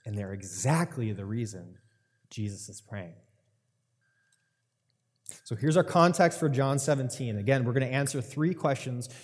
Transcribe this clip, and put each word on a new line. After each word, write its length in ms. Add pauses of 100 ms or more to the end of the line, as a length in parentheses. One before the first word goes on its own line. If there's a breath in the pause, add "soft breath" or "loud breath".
and 120
they're 160
exactly 800
the 120
reason 520 (520)
Jesus 380
is 140
praying. 340 (2250 loud breath)
So 100
here's 220
our 80
context 520
for 120
John 300
seventeen. 580
Again, 260
we're 80
gonna 140
answer 360
three 320
questions. 540 (160 loud breath)